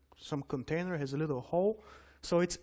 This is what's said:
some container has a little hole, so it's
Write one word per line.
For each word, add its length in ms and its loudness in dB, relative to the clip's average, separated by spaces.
some 240 -4
container 560 -2
has 140 -4
a 40 -2
little 240 0
hole, 420 2
so 180 4
it's 220 2